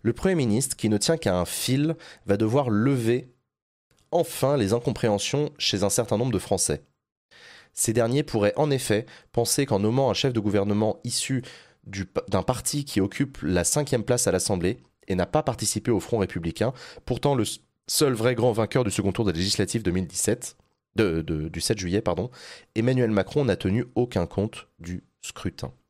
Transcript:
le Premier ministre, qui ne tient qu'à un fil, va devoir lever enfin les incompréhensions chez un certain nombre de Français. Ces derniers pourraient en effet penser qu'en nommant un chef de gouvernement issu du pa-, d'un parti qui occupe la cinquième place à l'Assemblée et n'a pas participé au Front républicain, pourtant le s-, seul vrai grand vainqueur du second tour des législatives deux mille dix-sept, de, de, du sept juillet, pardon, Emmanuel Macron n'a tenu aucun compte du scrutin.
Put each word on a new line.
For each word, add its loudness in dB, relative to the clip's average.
le 0
Premier 0
ministre, 0
qui 0
ne 4
tient 2
qu'à 0
un 2
fil, -2
va 2
devoir 2
lever 2
enfin 0
les 2
incompréhensions 0
chez 0
un 2
certain 0
nombre 0
de 0
Français. -2
Ces -2
derniers 2
pourraient 0
en 2
effet 0
penser 0
qu'en 2
nommant 2
un 0
chef 0
de 2
gouvernement 2
issu -4
du -8
pa-, -4
d'un 2
parti -2
qui -2
occupe -2
la 2
cinquième 0
place 0
à 2
l'Assemblée 0
et -2
n'a 0
pas 0
participé -2
au 4
Front -2
républicain, -2
pourtant 0
le 0
s-, -6
seul 2
vrai 2
grand 2
vainqueur 2
du 0
second 0
tour 0
des 2
législatives 0
deux 0
mille -2
dix-sept, -4
de, 2
de, -4
du -8
sept -2
juillet, -2
pardon, -2
Emmanuel 2
Macron 0
n'a 2
tenu 0
aucun 0
compte -6
du -10
scrutin. -10